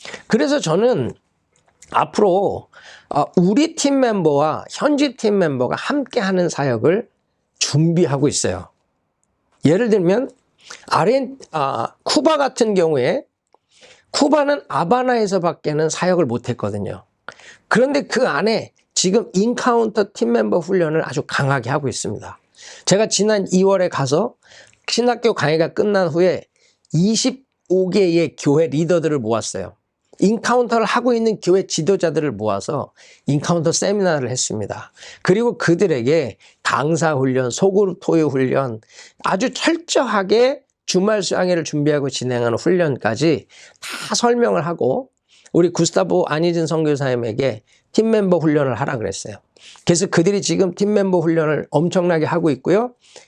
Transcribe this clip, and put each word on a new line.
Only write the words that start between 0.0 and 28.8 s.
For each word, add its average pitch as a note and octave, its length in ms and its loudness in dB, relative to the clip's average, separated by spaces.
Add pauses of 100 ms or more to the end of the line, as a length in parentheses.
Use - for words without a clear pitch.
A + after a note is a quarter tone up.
그래서 C#4+ 320 2
저는 E3+ 520 0 (800)
앞으로, F3 800 0 (400)
아, C#3+ 160 0 (100)
우리 A3 400 2
팀 C#4 240 0
멤버와 D#3 720 0
현지 C#4 460 0
팀 G#3 200 0
멤버가 C#3 380 0
함께하는 G3 720 -2
사역을 C#3 600 0 (500)
준비하고 D3+ 680 2
있어요. F#2 420 -4 (960)
예를 G#3 240 4
들면 G3 400 2 (580)
아르헨-, B3+ 500 0 (140)
아, C3+ 420 -4 (100)
쿠바 D4+ 340 2
같은 A3 360 0
경우에 D#3+ 520 0 (840)
쿠바는 C#4+ 560 2
아바나에서밖에는 E3+ 1200 0
사역을 F3 360 0
못했거든요. G#2 760 -6 (640)
그런데 C4+ 360 2
그 A#3+ 240 0
안에 E3+ 460 -2 (200)
지금 F#3+ 400 0
인카운터 A3+ 800 0
팀 A#3 180 -2
멤버 G#3+ 280 0
훈련을 D#3+ 460 0
아주 C#3 220 -6
강하게 C3+ 420 -2
하고 C#3+ 180 -2
있습니다. - 520 -8 (460)
제가 G#3 220 4
지난 G#3 440 0
이월에 F#3 380 2
가서 D3 460 -2 (520)
신학교 A#3 460 0
강의가 D#3+ 400 0
끝난 G3 340 0
후에 E3 380 0 (480)
이십오 F#3 960 0
개의 E3+ 480 2
교회 D3+ 300 2
리더들을 D#3 520 0